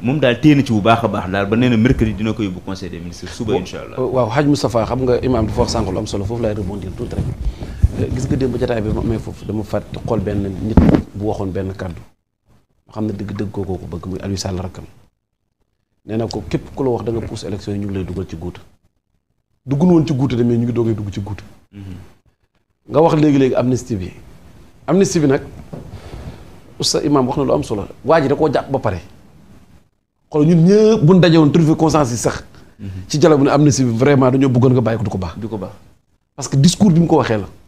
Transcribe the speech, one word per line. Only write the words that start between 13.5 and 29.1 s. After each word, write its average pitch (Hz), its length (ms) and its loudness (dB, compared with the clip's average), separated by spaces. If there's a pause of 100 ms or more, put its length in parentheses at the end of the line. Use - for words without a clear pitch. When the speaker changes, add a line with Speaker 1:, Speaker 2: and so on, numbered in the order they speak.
Speaker 2:
kookoo 92 280 -6
ko 95 100 -14
bëgg, 85 180 -10
muy 92 140 -8
Aliou 98 160 -6
Sall 92 240 -6
rakkam. 92 240 -14 (1200)
Nee 107 120 -6
na 113 100 -4
ko 104 200 -8
képp - 280 -8
ku - 80 -4
la 135 80 0
wax 113 120 -4
da 117 100 -6
nga 113 120 -4
pousse 107 220 -10
élection 101 260 -8
yi, 101 60 -6
ñu 101 80 -6
ngi 98 80 -8
lay 95 100 -4
dugal 90 240 -8
ci - 60 -12
guuta. 85 260 -12 (1040)
Duggul 143 240 2
woon 165 160 6
ci 160 80 -2
guuta 127 220 0
de, 117 80 2
mais 120 140 2
ñu 117 80 0
ngi 120 80 -2
doogay 113 200 0
dugg 104 180 -6
ci 101 80 -8
guuta. 98 240 -10 (300)
Speaker 1:
Mhm. 101 80 -18 (1120)
Speaker 2:
Nga 127 100 2
wax 165 140 4
léegi-léegi 139 400 2
amnistie 120 420 -2
bi. 90 140 -8 (720)
Amnistie 180 340 2
bi 147 80 2
nag, 135 140 2 (1400)
Oustaz - 260 -2
Imam 143 220 2
wax 135 100 -4
na 147 60 -2
lu 131 100 0
am 147 100 0
solo. 104 220 -6 (180)
Waa 156 160 4
ji 139 80 0
da 143 80 2
koo 151 160 0
jàpp 135 200 -2
ba 135 80 -2
pare. 95 220 -4 (1300)